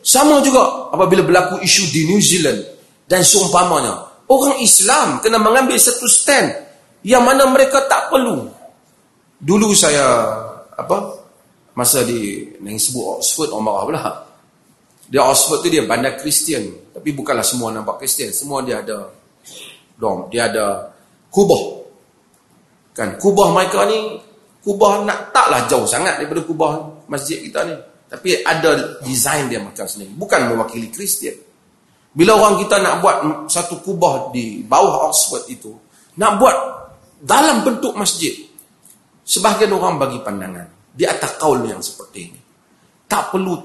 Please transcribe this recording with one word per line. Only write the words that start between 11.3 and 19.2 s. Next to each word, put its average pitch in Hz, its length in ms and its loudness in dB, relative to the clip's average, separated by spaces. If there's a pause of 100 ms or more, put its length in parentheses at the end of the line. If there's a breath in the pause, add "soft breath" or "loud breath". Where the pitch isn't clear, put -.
masa 123 240 0
di, 107 480 -6 (160)
yang 107 160 -10
sebut 123 400 -6
Oxford, - 320 -4
orang 107 160 -4
marah 98 160 -2
pula. 143 180 -4 (1000)
Dia 131 240 0
Oxford 139 320 2
tu 175 80 0
dia 156 160 2
bandar 120 320 -2
Kristian, 143 480 -4 (320)
tapi 151 160 -6
bukanlah 120 320 -2
semua 123 240 -2
nampak 110 320 -8
Kristian, 131 320 -6
semua 135 320 -6
dia 117 160 -4
ada 101 240 -10 (960 loud breath)